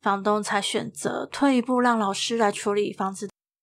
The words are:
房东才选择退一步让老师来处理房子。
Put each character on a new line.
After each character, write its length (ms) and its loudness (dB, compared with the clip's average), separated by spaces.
房 220 0
东 200 2
才 200 -2
选 280 -4
择 360 -6
退 320 2
一 40 2
步 180 2
让 180 4
老 160 0
师 240 -2
来 120 4
处 220 -2
理 220 0
房 180 -4
子。 160 -10